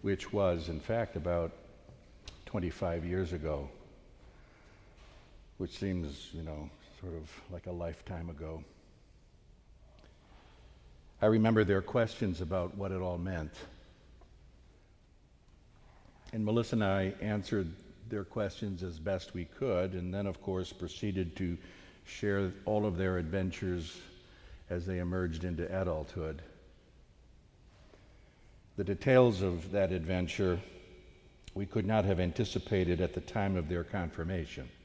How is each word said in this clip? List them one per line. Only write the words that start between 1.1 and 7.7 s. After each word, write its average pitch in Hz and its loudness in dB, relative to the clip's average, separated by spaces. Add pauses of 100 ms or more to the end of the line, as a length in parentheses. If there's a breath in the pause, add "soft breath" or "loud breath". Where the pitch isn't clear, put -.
about 85 0 (960)
twenty-five 85 -2
years 90 0
ago, 73 -2 (1900 loud breath)
which 87 -6
seems, 87 -2
you 82 -8
know, 76 -8 (280)
sort 87 -8
of 80 -12 (200)
like 87 -10
a 90 -6